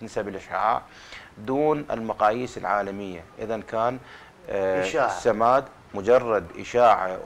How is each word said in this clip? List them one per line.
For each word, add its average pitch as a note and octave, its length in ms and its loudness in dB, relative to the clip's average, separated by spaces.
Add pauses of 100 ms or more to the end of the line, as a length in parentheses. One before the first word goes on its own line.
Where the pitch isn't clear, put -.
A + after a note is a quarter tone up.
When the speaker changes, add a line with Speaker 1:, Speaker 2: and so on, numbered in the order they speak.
Speaker 1:
نسب G#2+ 260 -6
الإشعاع G2+ 540 -2 (560)
دون D3 520 0
المقاييس A2+ 680 0
العالمية، G2 680 -4 (140)
إذن A2 240 -6
كان، A#2 360 -2 (500)
آه، F#2+ 340 0
Speaker 2:
إشاعة. B2+ 240 0
Speaker 1:
السماد A#2 580 2 (300)
مجرد A2 520 2 (120)
إشاعة G2+ 680 4